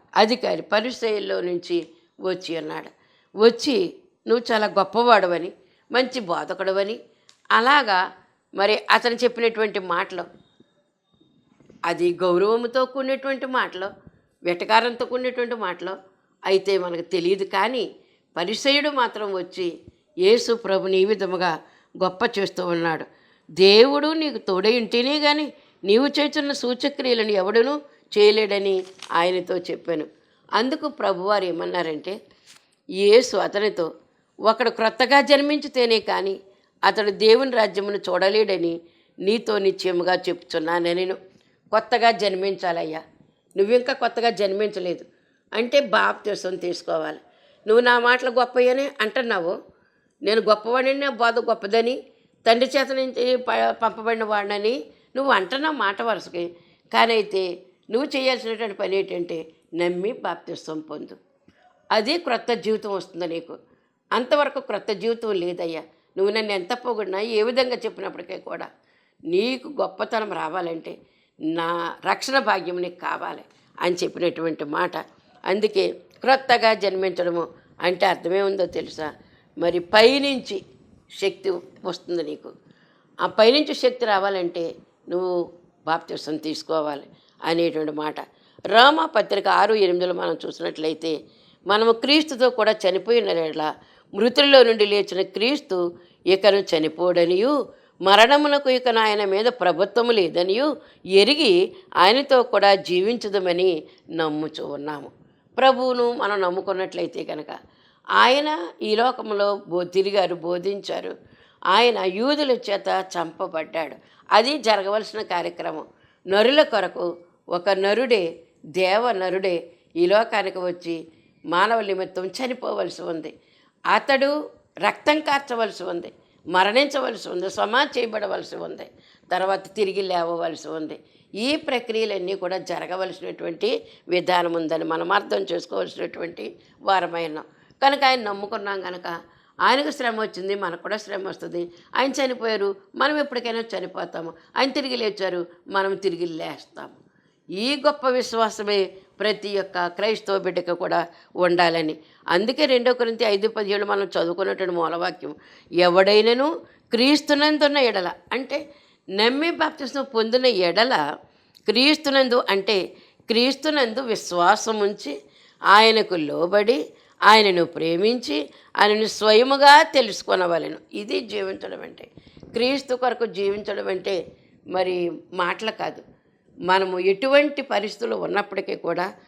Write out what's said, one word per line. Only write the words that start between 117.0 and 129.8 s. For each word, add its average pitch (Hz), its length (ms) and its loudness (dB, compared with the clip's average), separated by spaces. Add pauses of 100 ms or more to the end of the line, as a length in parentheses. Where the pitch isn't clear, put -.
ఒక 175 200 -2
నరుడే, 196 720 0 (240)
దేవ 185 460 0
నరుడే 185 580 -4 (260)
ఈ 175 100 2
లోకానికి 202 520 0
వచ్చి 170 500 -8 (360)
మానవ 196 360 2
నిమిత్తం 185 460 -6
చనిపోవలసి 220 760 -6
ఉంది. 165 380 -10 (460)
అతడు 277 640 0 (280)
రక్తం 302 420 0
కార్చవలసి 247 640 -4
ఉంది, 175 280 -8 (340)
మరణించవలసి 226 800 0
ఉంది, 180 220 -6
సమాధి 233 500 0
చేయబడవలసి 208 560 -6
ఉంది, 165 260 -12 (480)
తర్వాత 190 440 -2
తిరిగి 196 280 -2